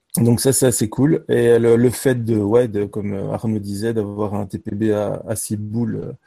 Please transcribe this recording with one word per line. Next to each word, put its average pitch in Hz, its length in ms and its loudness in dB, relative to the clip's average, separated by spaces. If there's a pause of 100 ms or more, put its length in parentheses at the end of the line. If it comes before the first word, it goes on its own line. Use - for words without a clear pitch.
(180)
Donc 120 240 4
ça, 135 120 2
c'est 135 120 2
assez 117 240 0
cool. 151 380 0
Et 117 320 4
le, 117 160 4
le 120 140 4
fait 120 340 0
de, 113 140 0
ouais, 113 300 2
de, 101 180 -2
comme, 101 280 -6
euh, 98 180 -6
Arnaud 107 280 -2
disait, 101 340 -4
d'avoir 104 400 -4
un 98 120 -4
T 101 140 -10
P 104 160 -10
B 107 160 0
à, 104 360 -2
à 110 80 -4
six - 220 -6
boules, 107 580 -6 (120)